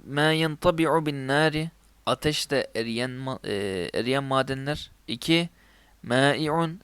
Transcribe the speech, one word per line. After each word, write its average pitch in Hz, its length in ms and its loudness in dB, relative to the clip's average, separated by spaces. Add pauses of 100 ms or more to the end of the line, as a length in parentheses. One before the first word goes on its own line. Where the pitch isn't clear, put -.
ma 147 240 2
yentabi'u 160 760 2
bin 139 220 -4
nari, 156 440 2 (340)
ateşte 143 720 0
eriyen 117 340 -2
ma-, 131 380 -8
e, 98 420 -2 (100)
eriyen 131 240 0
madenler. 135 680 -2 (160)
İki, 165 420 0 (540)
mai'un, 147 800 2